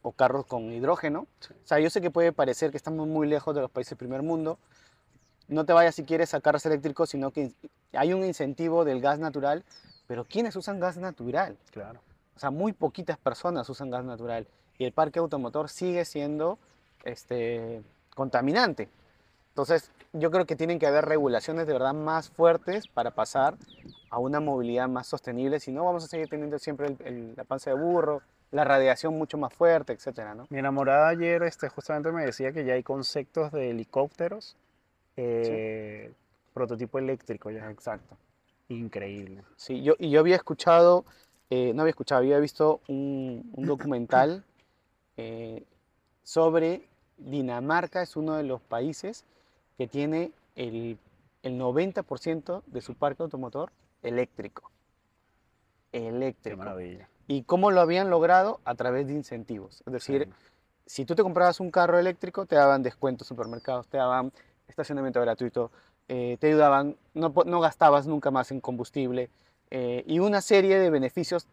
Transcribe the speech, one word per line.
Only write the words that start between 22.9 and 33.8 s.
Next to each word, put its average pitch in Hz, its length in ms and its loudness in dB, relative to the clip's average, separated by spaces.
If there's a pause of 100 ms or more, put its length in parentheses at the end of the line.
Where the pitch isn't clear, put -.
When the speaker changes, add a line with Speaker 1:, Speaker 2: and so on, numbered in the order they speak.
Speaker 1:
pasar 131 440 0 (540)
a 117 80 -6
una 139 220 -2
movilidad 127 480 -2
más 127 180 -6
sostenible. 135 540 -4
Si 135 100 -12
no, 147 140 -4
vamos 175 200 0
a 151 40 -16
seguir 160 200 -6
teniendo 147 300 -6
siempre 143 300 -6
el, 135 160 -6
el, 117 320 -12
la 127 80 -12
panza 135 260 -6
de 131 60 2
burro, 156 460 0 (280)
la 147 140 2
radiación 135 520 4
mucho 156 220 -6
más 143 140 -4
fuerte, 165 400 4
etcétera, 107 420 -10
¿no? 123 160 -18
Speaker 2:
Mi 139 80 -6
enamorada 139 500 4
ayer, 170 360 0
este, 160 240 -4
justamente 151 420 -6
me 165 140 -4
decía 131 280 -4
que 156 120 -6
ya 127 100 0
hay 127 80 0
conceptos 139 720 -6
de 131 180 -4
helicópteros, 143 840 -6 (600)